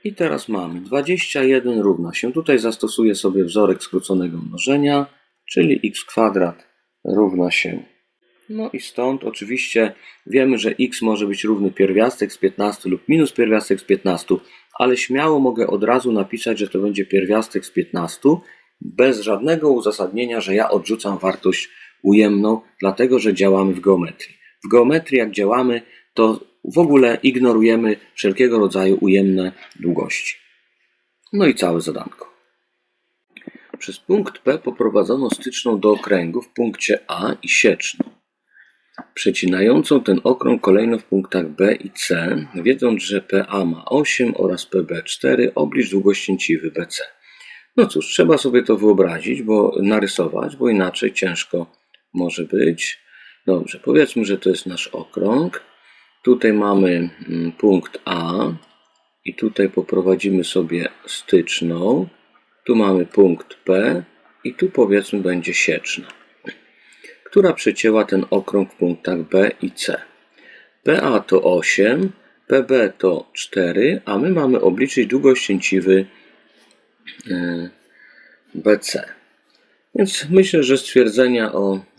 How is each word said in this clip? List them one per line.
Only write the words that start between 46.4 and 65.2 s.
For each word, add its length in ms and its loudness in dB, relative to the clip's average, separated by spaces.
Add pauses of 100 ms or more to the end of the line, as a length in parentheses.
B 160 -8
C. 180 -10 (720)
No 100 4
cóż, 200 -4
trzeba 320 2
sobie 240 2
to 140 0
wyobrazić, 640 2
bo 400 2
narysować, 760 -2
bo 120 0
inaczej 440 0
ciężko 540 -6 (480)
może 300 -4
być. 540 -2 (480)
Dobrze, 380 -2
powiedzmy, 400 2
że 140 -2
to 120 0
jest 160 -2
nasz 220 -10
okrąg. 840 -4 (500)
Tutaj 300 4
mamy, 580 2 (180)
mm, 240 -6
punkt 520 0
A 480 -4 (720)
i 100 -12
tutaj 340 -2
poprowadzimy 760 0
sobie 440 -4 (180)
styczną. 1040 -2 (580)
Tu 100 2
mamy 300 4
punkt 480 2
P 480 0 (420)
i 100 -8
tu, 160 -2
powiedzmy, 500 2